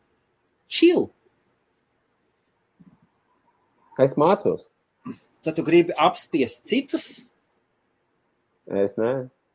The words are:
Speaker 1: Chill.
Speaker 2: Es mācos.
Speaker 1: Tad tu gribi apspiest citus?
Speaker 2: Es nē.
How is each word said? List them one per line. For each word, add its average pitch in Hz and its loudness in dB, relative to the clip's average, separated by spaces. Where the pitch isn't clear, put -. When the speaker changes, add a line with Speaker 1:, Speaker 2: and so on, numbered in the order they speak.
Speaker 1:
Chill. 330 2
Speaker 2:
Es 135 2
mācos. 151 0
Speaker 1:
Tad 160 -4
tu 151 -4
gribi 165 4
apspiest - -2
citus? - -4
Speaker 2:
Es 101 -2
nē. 127 -4